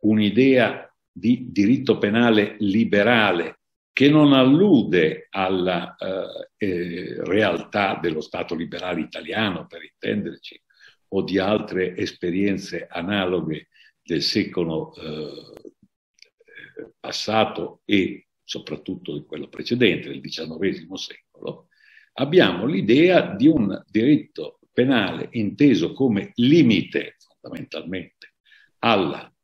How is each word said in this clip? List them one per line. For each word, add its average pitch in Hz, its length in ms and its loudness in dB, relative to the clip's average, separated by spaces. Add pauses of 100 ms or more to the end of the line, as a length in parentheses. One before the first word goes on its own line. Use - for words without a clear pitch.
un'idea 110 840 2 (220)
di 104 380 -2
diritto 101 480 2
penale 107 600 2
liberale 101 1000 2 (320)
che 135 160 4
non 147 240 6
allude 131 1000 4
alla, 92 680 -2
eh, 95 580 -10
eh, 90 600 -6 (100)
realtà 98 760 -2
dello 80 200 -4
Stato 85 340 -8
liberale 85 460 -8
italiano, 87 680 -6
per 82 160 -20
intenderci, - 760 -8 (540)
o 98 120 -2
di 90 160 -2
altre 92 580 -2
esperienze 95 920 -4
analoghe 87 840 -4 (300)
del 80 220 -4
secolo, 82 760 -4
eh, - 2000 -18
passato - 840 -4
e - 440 -2 (160)
soprattutto - 760 -12
di 76 80 -14
quello - 220 -14
precedente, 120 600 0
del 69 120 -12
diciannovesimo 80 720 -8
secolo, - 760 -16 (440)
abbiamo 120 540 2
l'idea 143 540 4 (120)
di 107 140 4
un 117 400 2
diritto 113 720 0 (120)
penale 110 600 0
inteso 104 600 2
come 117 420 0
limite 120 840 2
fondamentalmente - 1160 -14 (420)
alla 82 560 0 (100)